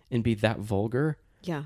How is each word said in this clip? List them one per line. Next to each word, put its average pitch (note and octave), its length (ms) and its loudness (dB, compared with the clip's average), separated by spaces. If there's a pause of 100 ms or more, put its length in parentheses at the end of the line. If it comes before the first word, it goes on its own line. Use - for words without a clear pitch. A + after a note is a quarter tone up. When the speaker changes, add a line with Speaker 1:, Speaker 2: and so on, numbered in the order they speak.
Speaker 1:
and A#2 140 0
be A2+ 120 2
that G#2+ 240 2
vulgar. A2+ 580 0 (260)
Speaker 2:
Yeah. D#3 220 -6